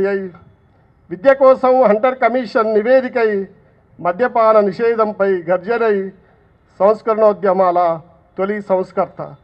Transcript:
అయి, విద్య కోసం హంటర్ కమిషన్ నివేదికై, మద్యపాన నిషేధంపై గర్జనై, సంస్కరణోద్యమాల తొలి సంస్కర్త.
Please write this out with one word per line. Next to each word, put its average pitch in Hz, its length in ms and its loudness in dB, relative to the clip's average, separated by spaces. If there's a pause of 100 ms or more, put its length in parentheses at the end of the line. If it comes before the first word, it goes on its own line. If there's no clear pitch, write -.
(120)
అయి, 196 120 -6 (880)
విద్య 185 220 2 (100)
కోసం 254 320 4 (160)
హంటర్ 247 320 0
కమిషన్ 233 540 0
నివేదికై, 247 540 0 (680)
మద్యపాన 220 580 0 (120)
నిషేధంపై 208 600 -2 (200)
గర్జనై, 208 460 -2 (840)
సంస్కరణోద్యమాల 196 1000 0 (600)
తొలి 202 200 -4 (120)
సంస్కర్త. 185 500 -4 (240)